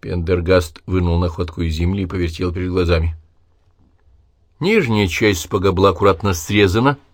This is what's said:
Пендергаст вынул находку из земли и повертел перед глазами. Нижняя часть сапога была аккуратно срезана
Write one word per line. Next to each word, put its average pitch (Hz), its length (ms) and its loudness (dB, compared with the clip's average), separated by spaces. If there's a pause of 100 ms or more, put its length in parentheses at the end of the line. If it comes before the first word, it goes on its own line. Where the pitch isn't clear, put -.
Пендергаст 90 840 -2
вынул 87 320 0
находку 87 440 -4
из 80 120 -2
земли 92 300 -2
и - 20 -6
повертел 87 460 -4
перед 90 180 -6
глазами. 85 460 0 (1400)
Нижняя 131 480 2
часть 101 320 0
сапога 98 320 0
была 95 160 4
аккуратно 98 460 2
срезана 104 640 2 (160)